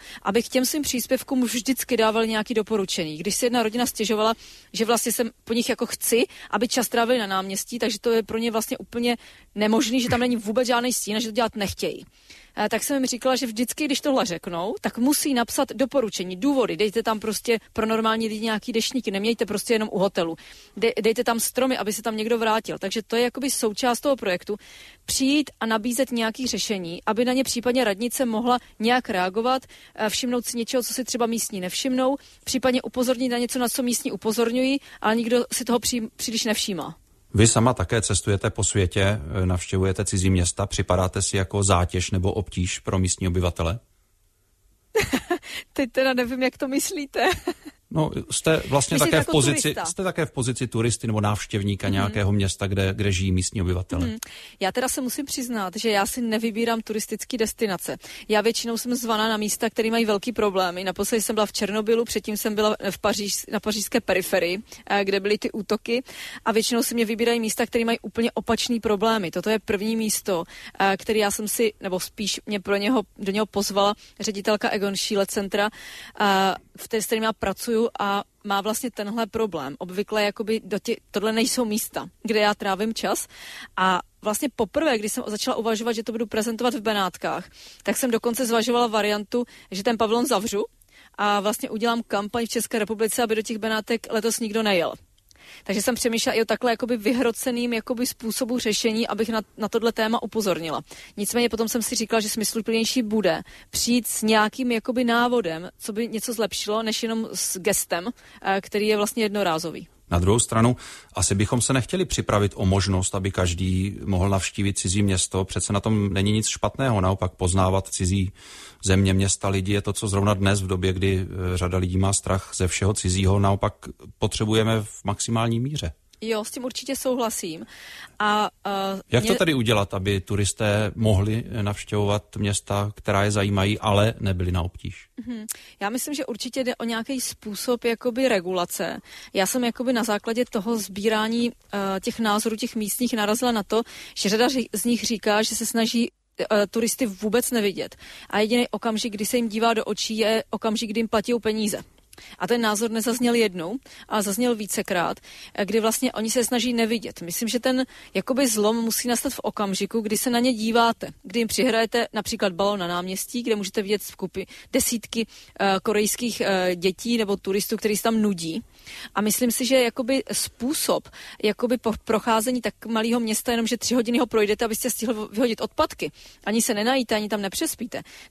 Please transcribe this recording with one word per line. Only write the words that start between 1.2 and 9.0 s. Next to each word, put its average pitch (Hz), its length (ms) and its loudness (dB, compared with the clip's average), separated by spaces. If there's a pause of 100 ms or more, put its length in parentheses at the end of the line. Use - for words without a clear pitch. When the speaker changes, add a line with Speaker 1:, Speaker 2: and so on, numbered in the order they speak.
Speaker 1:
vždycky 247 540 0
dával 220 300 4
nějaký 220 280 -2
doporučení. 190 640 -2
Když 185 160 -2
si 254 120 0
jedna 240 160 2
rodina 220 240 0
stěžovala, 214 480 2 (380)
že 202 120 0
vlastně 226 280 2
jsem 226 180 -2 (140)
po - 80 -6
nich 233 160 2
jako 233 180 -2
chci, - 400 2 (240)
aby 214 180 0
čas 240 200 0
trávili 240 300 2
na 214 80 0
náměstí, 190 520 -4
takže 220 220 -2
to 240 100 0
je 226 120 4
pro 220 160 -6
ně 233 120 0
vlastně 220 280 -2
úplně 233 380 -2 (380)